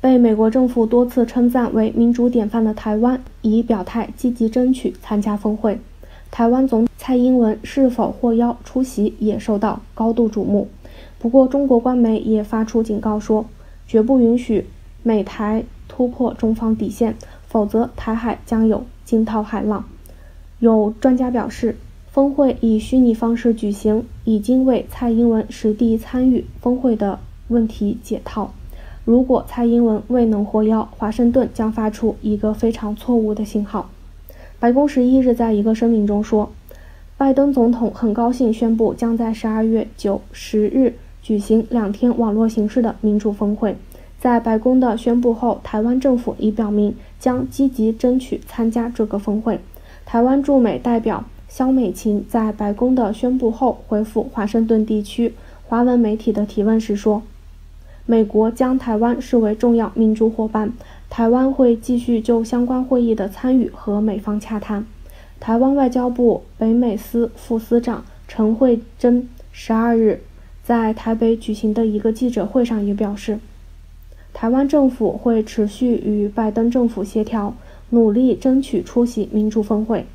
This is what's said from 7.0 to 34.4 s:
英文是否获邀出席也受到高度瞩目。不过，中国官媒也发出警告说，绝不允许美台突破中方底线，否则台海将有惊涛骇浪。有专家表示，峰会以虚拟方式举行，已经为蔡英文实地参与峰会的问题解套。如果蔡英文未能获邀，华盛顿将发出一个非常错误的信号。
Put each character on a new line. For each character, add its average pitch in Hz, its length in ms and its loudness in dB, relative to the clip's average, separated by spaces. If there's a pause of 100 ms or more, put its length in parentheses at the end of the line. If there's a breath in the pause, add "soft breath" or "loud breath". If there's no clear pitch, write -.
英 254 220 4
文 220 260 2
是 269 260 2
否 233 220 -2
获 233 220 0
邀 240 320 0
出 262 180 -2
席 214 360 -2
也 214 200 0
受 208 180 -2
到 208 240 -2 (140)
高 226 160 0
度 233 160 2
瞩 214 160 -4
目。 202 240 0 (520 loud breath)
不 233 100 -2
过， 262 180 6
中 277 180 0
国 254 140 4
官 254 180 0
媒 220 220 2
也 214 240 0
发 220 200 -2
出 220 200 0
警 220 160 -2
告 214 200 -2
说， 214 260 0 (420 soft breath)
绝 220 140 4
不 254 180 4
允 233 180 4
许 233 280 -2 (360)
美 220 220 0
台 214 400 -4 (240)
突 254 200 -2
破 247 280 -2
中 226 180 0
方 220 220 0
底 220 140 -4
线， 226 260 -2 (320 loud breath)
否 214 180 0
则 226 300 0
台 - 180 -6
海 226 320 -4
将 226 220 2
有 220 180 0 (180)
惊 226 220 0
涛 220 160 -2
骇 208 240 -6
浪。 208 200 -4 (720 soft breath)
有 220 400 4
专 254 180 4
家 247 140 0
表 240 180 -2
示， 214 260 -4 (360)
峰 277 200 2
会 277 300 2
以 220 160 2
虚 220 220 0
拟 240 160 4
方 233 200 0
式 233 160 0
举 220 200 -2
行， 214 340 0 (200)
已 220 140 2
经 254 240 2
为 262 260 2
蔡 240 200 -4
英 233 180 2
文 220 220 0
实 - 240 -2
地 226 240 0
参 254 320 0
与 247 160 0 (160)
峰 247 160 0
会 254 180 0
的 196 240 -2 (280)
问 226 200 0
题 208 360 -4
解 - 200 -8
套。 - 300 -8 (500 loud breath)
如 240 200 4
果 254 240 2
蔡 240 180 -4
英 233 180 4
文 214 260 0
未 247 160 2
能 214 200 0
获 214 180 0
邀， 220 240 0 (100)
华 214 120 -4
盛 240 220 2
顿 247 200 2
将 220 200 -2
发 220 180 -2
出 214 320 -4
一 214 160 -2
个 214 160 -2
非 226 180 -2
常 214 240 -6
错 240 200 -2
误 214 180 0
的 214 100 -6
信 208 220 -4
号。 - 240 -8 (680 loud breath)